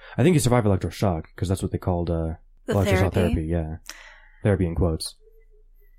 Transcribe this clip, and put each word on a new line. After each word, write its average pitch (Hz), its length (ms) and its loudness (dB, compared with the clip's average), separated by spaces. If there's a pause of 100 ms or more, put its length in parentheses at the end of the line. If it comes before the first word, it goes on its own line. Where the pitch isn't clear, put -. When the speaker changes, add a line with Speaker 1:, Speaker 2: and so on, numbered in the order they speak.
(180)
Speaker 1:
I 113 60 2
think 175 100 6
you 151 60 4
survive 120 260 2
electroshock, 92 600 0 (100)
'cause 92 140 -4
that's 92 120 -2
what 92 100 -4
they 90 60 -4
called, 87 320 -2
uh, 82 260 -2 (320)
Speaker 2:
The 110 60 -2
Speaker 1:
electroshock 95 400 2
Speaker 2:
therapy. 92 220 2
Speaker 1:
therapy, 82 120 -2
yeah. 82 300 -2 (640)
Therapy 95 220 2
in 82 100 -2
quotes. 82 400 -2 (840)